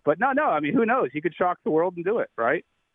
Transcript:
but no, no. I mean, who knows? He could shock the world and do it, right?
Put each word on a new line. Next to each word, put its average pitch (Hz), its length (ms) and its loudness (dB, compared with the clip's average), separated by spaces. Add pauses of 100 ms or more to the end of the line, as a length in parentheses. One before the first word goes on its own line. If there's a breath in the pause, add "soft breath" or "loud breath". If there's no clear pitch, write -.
but 151 140 2
no, 254 140 0
no. 294 140 0
I 170 120 2
mean, 147 160 -2
who 226 100 2
knows? 220 280 0
He 151 80 -8
could 165 160 -4
shock 180 260 0
the - 80 -4
world 170 240 0
and 170 100 -8
do 208 140 0
it, 127 180 -4
right? 123 280 0 (300)